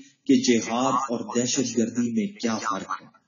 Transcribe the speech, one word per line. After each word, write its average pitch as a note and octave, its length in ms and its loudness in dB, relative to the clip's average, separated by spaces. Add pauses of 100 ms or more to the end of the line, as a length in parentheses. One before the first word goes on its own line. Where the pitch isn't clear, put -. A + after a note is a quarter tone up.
(280)
कि B2+ 140 6
जिहाद B2 720 2
और A#2 160 -6 (100)
दहशतगर्दी A#2+ 760 0
में G2+ 280 -2
क्या A2+ 140 -2
फर्क G2 460 -6
है। - 60 -20 (200)